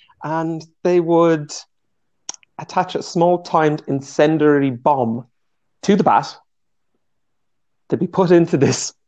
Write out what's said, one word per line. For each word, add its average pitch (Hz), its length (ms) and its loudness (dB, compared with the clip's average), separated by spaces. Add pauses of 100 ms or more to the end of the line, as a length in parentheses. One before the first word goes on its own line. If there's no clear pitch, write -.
(240)
And 160 420 -6 (180)
they 180 160 2
would 165 540 0 (1040)
attach - 360 -4
a - 80 -4
small 175 380 0
timed 156 460 0
incendiary 147 840 0
bomb 123 540 -2 (580)
to 202 120 2
the 190 80 0
bat. 135 320 0 (1500)
They'd 262 120 -4
be 180 80 -2
put 185 240 0
into 170 260 4
this, - 360 -2 (140)